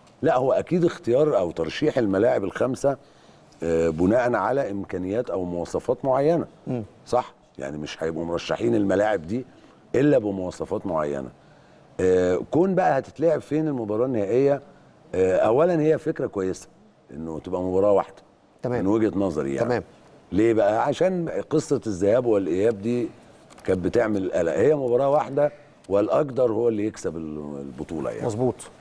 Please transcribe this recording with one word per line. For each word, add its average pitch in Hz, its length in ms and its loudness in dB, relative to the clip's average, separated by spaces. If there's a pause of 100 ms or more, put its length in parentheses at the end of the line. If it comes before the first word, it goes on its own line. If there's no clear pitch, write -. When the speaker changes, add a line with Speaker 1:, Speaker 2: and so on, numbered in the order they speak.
(220)
Speaker 1:
لا، 139 140 2
هو 131 160 2
أكيد 160 320 0
اختيار 139 540 2
أو 87 120 0
ترشيح 82 480 -2
الملاعب 107 460 2
الخمسة، 123 520 -2 (680)
آه، 82 260 2
بناء 107 460 2
على 113 360 0
إمكانيات 95 600 -6
أو 92 140 -4
مواصفات 87 600 -4
معينة. 143 420 2 (200)
Speaker 2:
مم. 123 160 -6 (240)
Speaker 1:
صح؟ - 280 -2 (240)
يعني 71 200 -8
مش 76 240 -10
هيبقوا 82 220 -4
مرشحين 85 500 -2
الملاعب 101 520 2
دي 120 200 -6 (480)
إلا 139 240 4
بمواصفات 95 680 -4
معينة. 73 420 -2 (720)
آه، 92 400 4 (100)
كون 185 240 2
بقى 165 240 2
هتتلعب 147 420 -2
فين 156 280 -2
المباراة 117 380 -2
النهائية، 131 560 2 (520)
آه، 92 220 4
أولًا 156 440 4
هي 151 180 2
فكرة 151 280 -4
كويسة 95 420 -4 (420)
إنه 80 280 -10
تبقى 90 240 -6
مباراة 95 300 2
واحدة. 95 240 0 (460)
Speaker 2:
تمام. 120 180 -2
Speaker 1:
من 92 60 0
وجهة 107 320 2
نظري 73 360 -2
يعني. 87 140 -2
Speaker 2:
تمام. 117 140 -2 (500)
Speaker 1:
ليه 110 220 4
بقى؟ 107 300 2
عشان 170 440 0 (220)
قصة 143 360 0
الذهاب 104 400 2
والإياب 98 560 2
دي 120 260 -2 (560)
كانت 95 200 0
بتعمل 104 480 0
قلق. 85 200 0
هي 117 220 4
مباراة 135 360 0
واحدة 143 420 0 (360)
والأقدر 123 640 0
هو 117 160 2
اللي 107 180 0
يكسب 90 300 -6
ال-، 76 440 -10
البطولة 69 500 -8
يعني. 57 160 -6
Speaker 2:
مظبوط. 120 280 -2 (260)